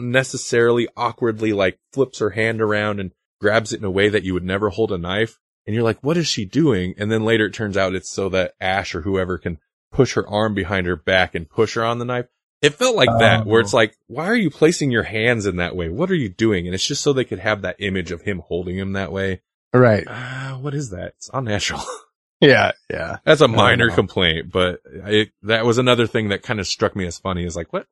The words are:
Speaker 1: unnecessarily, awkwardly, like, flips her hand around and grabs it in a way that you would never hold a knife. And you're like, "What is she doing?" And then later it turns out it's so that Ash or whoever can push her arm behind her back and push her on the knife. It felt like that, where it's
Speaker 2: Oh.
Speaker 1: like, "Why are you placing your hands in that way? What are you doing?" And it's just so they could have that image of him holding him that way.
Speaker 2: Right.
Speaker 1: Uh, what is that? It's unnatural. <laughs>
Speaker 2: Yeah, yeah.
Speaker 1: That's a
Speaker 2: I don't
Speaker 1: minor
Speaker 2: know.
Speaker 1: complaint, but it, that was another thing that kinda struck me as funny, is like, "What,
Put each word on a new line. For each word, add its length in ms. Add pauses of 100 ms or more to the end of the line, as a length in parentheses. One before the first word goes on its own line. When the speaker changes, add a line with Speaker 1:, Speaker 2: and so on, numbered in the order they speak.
(100)
Speaker 1:
unnecessarily, 880
awkwardly, 560
like, 260 (140)
flips 280
her 100
hand 300
around 400
and 120 (280)
grabs 320
it 80
in 40
a 60
way 180
that 140
you 120
would 100
never 260
hold 220
a 60
knife. 400 (280)
And 80
you're 100
like, 180
"What 140
is 120
she 160
doing?" 520
And 140
then 140
later 220
it 80
turns 220
out 180
it's 160
so 180
that 320
Ash 340
or 80
whoever 340
can 220 (320)
push 240
her 140
arm 260
behind 320
her 100
back 380
and 160
push 240
her 100
on 140
the 60
knife. 220 (360)
It 120
felt 220
like 120 (100)
that, 280
where 140
it's 140
Speaker 2:
Oh. 40
Speaker 1:
like, 180 (100)
"Why 200
are 100
you 120
placing 440
your 100
hands 420
in 120
that 180
way? 140
What 220
are 60
you 120
doing?" 380
And 80
it's 120
just 160
so 100
they 120
could 160
have 220
that 180
image 320
of 100
him 240
holding 320
him 140
that 180
way. 320 (320)
Speaker 2:
Right. 320
Speaker 1:
Uh, 520
what 160
is 160
that? 260
It's 160
unnatural. 540
<laughs> 40 (480)
Speaker 2:
Yeah, 340 (180)
yeah. 340
Speaker 1:
That's 160
a 40
Speaker 2:
I 20
don't 100
Speaker 1:
minor 320
Speaker 2:
know. 60
Speaker 1:
complaint, 580
but 320
it, 460 (140)
that 200
was 140
another 280
thing 220
that 140
kinda 220
struck 300
me 120
as 120
funny, 280
is 100
like, 160
"What, 200